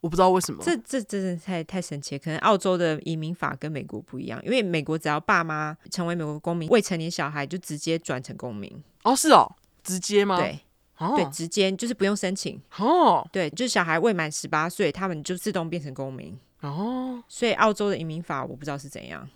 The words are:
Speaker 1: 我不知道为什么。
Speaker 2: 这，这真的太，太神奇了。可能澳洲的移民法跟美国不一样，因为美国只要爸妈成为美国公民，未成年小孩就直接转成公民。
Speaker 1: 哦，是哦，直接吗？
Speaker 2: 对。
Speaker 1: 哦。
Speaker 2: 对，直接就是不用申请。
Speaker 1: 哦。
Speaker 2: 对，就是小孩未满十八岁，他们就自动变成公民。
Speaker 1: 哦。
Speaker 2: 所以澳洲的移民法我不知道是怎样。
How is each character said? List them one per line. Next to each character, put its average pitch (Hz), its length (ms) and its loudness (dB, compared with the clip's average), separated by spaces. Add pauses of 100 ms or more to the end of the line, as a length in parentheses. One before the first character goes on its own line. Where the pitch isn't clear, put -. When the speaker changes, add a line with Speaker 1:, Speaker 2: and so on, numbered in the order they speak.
Speaker 1:
我 170 80 -2
不 156 60 -4
知 180 60 6
道 185 80 8
为 185 120 4
什 170 120 -4
么。 - 100 -10
Speaker 2:
这， 339 120 2 (100)
这 262 160 -2
真 196 220 -4
的 180 140 -2
太， 170 260 -4
太 185 180 -6
神 143 200 -8
奇 - 140 -8
了。 139 40 -4
可 - 100 -6
能 156 100 -2
澳 214 180 4
洲 185 200 2
的 160 260 2
移 160 120 -4
民 156 180 -4
法 143 240 -4
跟 151 140 -8
美 147 100 -6
国 - 200 -10
不 - 180 -12
一 - 60 -8
样， 113 180 -8
因 - 80 -4
为 254 100 4
美 175 220 0
国 160 140 -2
只 156 100 -4
要 151 100 0
爸 175 240 2
妈 156 360 -4 (120)
成 180 180 -4
为 170 60 -2
美 170 120 -2
国 151 120 -4
公 170 180 -2
民， 165 140 -4
未 233 120 6
成 185 160 -2
年 160 120 -4
小 143 200 -4
孩 143 180 -4
就 170 100 -6
直 160 200 -8
接 165 200 -2
转 131 240 -4
成 - 140 -12
公 120 180 -10
民。 104 300 -12 (200)
Speaker 1:
哦， 240 100 6
是 302 180 6
哦， 190 200 10 (320)
直 185 160 -4
接 202 240 4
吗？ 196 140 2
Speaker 2:
对。 135 200 0 (420)
Speaker 1:
哦。 185 180 0
Speaker 2:
对， 180 140 4
直 165 140 -6
接 190 280 2
就 190 120 -6
是 240 80 -2
不 196 120 0
用 202 100 2
申 190 180 -2
请。 - 280 -8 (160)
Speaker 1:
哦。 226 560 4
Speaker 2:
对， 175 160 0
就 165 160 -4
是 - 20 -2
小 214 160 2
孩 165 160 2
未 226 140 4
满 160 180 0
十 - 160 -8
八 160 220 0
岁， 175 200 0
他 185 200 -4
们 160 120 -6
就 180 140 -4
自 190 160 -4
动 170 180 -2
变 165 140 -6
成 143 100 -10
公 135 200 -8
民。 95 200 -12 (280)
Speaker 1:
哦。 240 680 -6
Speaker 2:
所 - 180 -4
以 226 80 4
澳 214 200 4
洲 208 160 0
的 185 80 0
移 156 80 -6
民 160 180 -8
法 139 220 -6
我 - 100 -10
不 139 80 -16
知 147 80 -6
道 143 60 -4
是 139 100 -12
怎 - 200 -14
样。 76 280 -12